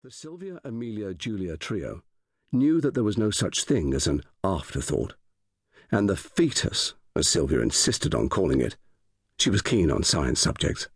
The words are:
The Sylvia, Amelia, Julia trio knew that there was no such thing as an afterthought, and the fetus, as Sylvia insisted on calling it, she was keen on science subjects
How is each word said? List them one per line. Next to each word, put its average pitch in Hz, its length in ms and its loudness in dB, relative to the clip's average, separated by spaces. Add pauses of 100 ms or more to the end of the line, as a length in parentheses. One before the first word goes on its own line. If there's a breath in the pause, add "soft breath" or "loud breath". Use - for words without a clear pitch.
The 120 60 -20
Sylvia, 175 500 -14
Amelia, 113 500 -6
Julia 92 440 -4
trio 76 440 -6 (520)
knew 147 260 4
that 143 140 0
there 123 100 0
was 104 140 0
no 107 120 2
such - 360 -2
thing 78 280 2
as 67 140 0
an 71 160 0 (180)
afterthought, 69 760 -2 (760 soft breath)
and 104 160 4
the 98 80 2
fetus, - 760 0 (200)
as - 140 2
Sylvia 71 320 2
insisted - 560 0
on 57 140 2
calling 69 320 2
it, 58 160 -2 (600)
she - 120 2
was 101 120 2
keen 90 300 2
on 52 120 0
science 65 360 2
subjects - 560 -2